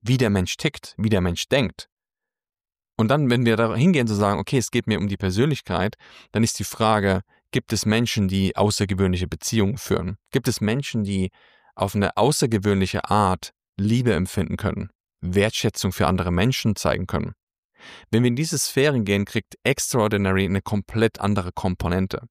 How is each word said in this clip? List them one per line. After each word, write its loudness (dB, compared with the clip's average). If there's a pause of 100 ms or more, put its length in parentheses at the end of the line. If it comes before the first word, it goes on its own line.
Wie 0
der 4
Mensch 0
tickt, -8
wie 0
der 4
Mensch -2
denkt. -2 (1080)
Und 2
dann, 2
wenn 2
wir 4
da 2
hingehen 4
zu 0
sagen, 2
okay, -2
es -2
geht 0
mir 0
um -2
die -4
Persönlichkeit, -2 (360)
dann 2
ist -2
die -4
Frage, 2 (300)
gibt -2
es -2
Menschen, 2
die 2
außergewöhnliche 0
Beziehungen -2
führen? -4 (140)
Gibt 0
es -2
Menschen, -2
die -2 (440)
auf -4
eine 0
außergewöhnliche 2
Art 2 (260)
Liebe 2
empfinden -2
können, -4 (320)
Wertschätzung 0
für 0
andere 0
Menschen 0
zeigen -2
können? -4 (760)
Wenn 2
wir 4
in 0
diese -2
Sphären 0
gehen, 0
kriegt -8
Extraordinary 0
eine 0
komplett -2
andere -2
Komponente. -4